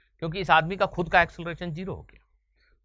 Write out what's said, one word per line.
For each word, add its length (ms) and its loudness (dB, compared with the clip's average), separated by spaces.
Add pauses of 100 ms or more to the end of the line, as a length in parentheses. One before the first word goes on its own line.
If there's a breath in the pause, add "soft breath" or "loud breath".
(220)
क्योंकि 180 -6
इस 120 0
आदमी 260 4
का 100 2
खुद 240 -6
का 100 6
एक्सेलरेशन 520 -6
ज़ीरो 200 -8
हो 100 -14
गया। 220 -20 (600)